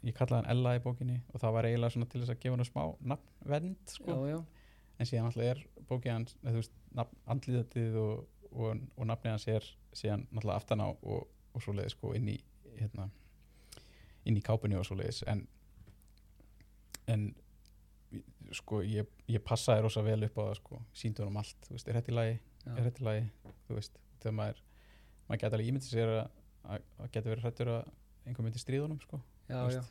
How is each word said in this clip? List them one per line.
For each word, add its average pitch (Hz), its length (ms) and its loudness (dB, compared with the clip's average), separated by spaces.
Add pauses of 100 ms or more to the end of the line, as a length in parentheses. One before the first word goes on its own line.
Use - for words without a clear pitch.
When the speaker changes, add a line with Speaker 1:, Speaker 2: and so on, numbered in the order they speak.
Speaker 1:
ég 113 80 -2
kallaði 120 240 4
hann 110 100 -2
Ella 123 280 4
í 120 40 -2
bókinni 123 360 0 (160)
og - 100 -4
það 113 140 4
var 113 100 4
eiginlega 117 260 2
svona 120 140 0
til 123 160 -2
þess 123 80 0
að 123 80 -6
gefa 127 160 0
honum 123 140 2
smá 143 120 -2 (300)
nafnvernd, 151 720 -4 (100)
sko. - 240 -2
Speaker 2:
Já, 139 160 0
já. 165 80 -2 (540)
Speaker 1:
En 120 140 -2
síðan 117 200 2
náttúrulega 120 300 2
er 151 40 -12 (280)
bókið 123 260 0
hans, 113 240 -4
eða 117 160 0
þú 113 60 2
veist, - 120 -6 (220)
nafn, - 300 -4
andlitið 117 720 2
og, 107 240 2 (240)
og, 113 340 -2 (140)
og 113 120 -2
nafnið 113 280 0
hans - 120 -4
er 110 200 2 (240)
síðan 104 340 0
náttúrulega 104 300 0
aftan 107 240 0
á 98 80 2
og, - 400 -4 (240)
og 120 120 -6
svoleiðis, 101 320 -2
sko, - 200 -4
inn 117 120 2
í, 101 80 0 (360)
hérna, 107 340 -4 (1200)
inn 110 80 6
í 101 80 2
kápunni 107 320 2
og 92 80 2
svoleiðis, - 400 -4
en, 104 220 0 (1600)
en, 107 160 2 (1300)
sko, - 300 -4
ég, 107 260 0 (200)
ég 113 160 2
passaði 113 420 6
rosa 110 180 2
vel 107 200 4
upp 110 120 -2
á 107 60 0
það, 104 160 -2
sko, - 220 -14 (120)
sýndi 110 320 -4
honum 101 160 -2
allt, - 220 -8
þú - 140 -12
veist, - 120 -8
"Er 117 120 2
þetta 120 120 -2
í 117 40 2
lagi? 113 200 2 (200)
Speaker 2:
Já. - 160 -10
Speaker 1:
Er 117 120 0
þetta 123 160 0
í 120 60 0
lagi?" 107 180 2 (440)
Þú 110 80 -2
veist, - 220 -8 (180)
þegar 110 200 -2
maður, 107 260 -2 (600)
maður - 180 -2
gæti 107 160 2
alveg 110 140 2
ímyndið 131 180 0
sér 113 240 4
að, 110 180 0 (320)
að, - 260 -8 (100)
að 101 140 -10
gæti 113 200 0
verið 113 140 -2
hræddur 120 240 -2
að 117 220 -2 (340)
einhver 123 180 -2
myndi 113 160 -2
stríða 135 240 0
honum, 156 160 -4
sko, - 200 -10 (240)
Speaker 2:
Já, 127 120 -8
Speaker 1:
þú 127 80 0
veist. 127 140 2
Speaker 2:
já. 127 120 -4